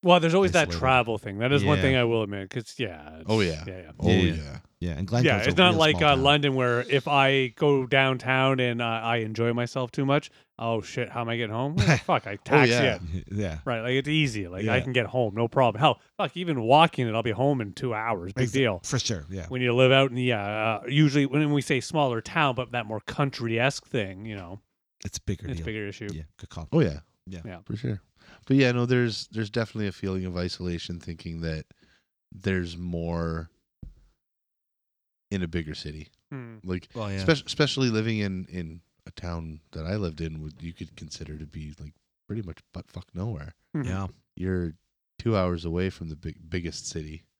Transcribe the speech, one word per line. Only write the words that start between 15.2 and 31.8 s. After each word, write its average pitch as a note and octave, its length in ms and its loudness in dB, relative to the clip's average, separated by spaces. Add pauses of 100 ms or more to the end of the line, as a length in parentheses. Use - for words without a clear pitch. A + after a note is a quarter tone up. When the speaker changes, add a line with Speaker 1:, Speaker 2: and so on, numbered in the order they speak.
Speaker 1:
no A#2 140 0
problem. A#2 320 2
Hell, C#3+ 180 4 (160)
fuck, F3 220 -6
even E3 240 -2
walking C3 480 4
it, G#2+ 40 -2
I'll A2+ 100 0
be A#2 80 0
home C3 280 0
in G2+ 140 -6
two B2 200 -6
hours. G#2+ 380 -4
Big B2+ 160 0
Speaker 2:
Exa- G#2 60 -6
Speaker 1:
deal. A#2+ 320 2
Speaker 2:
For C3+ 140 -2
sure, E2+ 300 -4
yeah. F2+ 200 -10
Speaker 1:
When B2+ 120 -4
you A#2+ 140 2
live B2+ 160 8
out C3+ 200 6
in A#2+ 40 -8
the, B2 160 0
uh, A2 80 0
uh, G#2+ 480 -2
usually C#3+ 380 4
when D3 260 2
we D3 100 2
say C3 200 0
smaller C3+ 400 0
town, C#3+ 340 0
but B2+ 160 -6
that A#2+ 140 -4
more G#2+ 160 -6
country-esque A#2+ 840 -2
thing, G2 400 -4
you A2 120 -10
know, F#2 240 -14 (420)
Speaker 2:
It's - 140 -10
a - 60 -10
bigger - 240 -6
Speaker 1:
it's C3+ 80 -6
a - 20 -6
Speaker 2:
deal. E2 80 -6
Speaker 1:
bigger G#2+ 220 -6
issue. G2+ 260 -10
Speaker 2:
Yeah, D#2 100 -10 (140)
good - 120 -16
call. E2 220 -12
Speaker 3:
Oh, D#3+ 80 4
yeah. D#2 220 0 (260)
Speaker 2:
Yeah. F#2 160 -14
Speaker 1:
Yeah. F2+ 220 -14
Speaker 3:
For A2 100 -6
sure. A2+ 260 -6 (460)
But C3+ 80 4
yeah, C3 160 6
no, B2 140 2
there's, A#2+ 460 2
there's G#2+ 180 -4
definitely A2 380 -4
a F#2+ 40 -4
feeling F#2+ 320 -4
of F2+ 140 -6
isolation F2 640 -6
thinking E2 400 -10
that D#2+ 240 -6 (640)